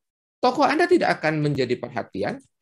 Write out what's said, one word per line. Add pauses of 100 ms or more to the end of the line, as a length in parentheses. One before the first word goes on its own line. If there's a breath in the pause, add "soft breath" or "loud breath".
(440)
Toko
Anda
tidak
akan
menjadi
perhatian (260)